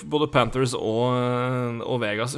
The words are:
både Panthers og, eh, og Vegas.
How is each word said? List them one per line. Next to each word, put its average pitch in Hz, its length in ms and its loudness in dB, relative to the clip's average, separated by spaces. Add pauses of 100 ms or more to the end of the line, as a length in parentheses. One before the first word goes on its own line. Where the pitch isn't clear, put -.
både 147 240 2
Panthers 127 460 2
og, 110 240 0 (100)
eh, 123 720 0
og 127 160 -2
Vegas. 110 380 -2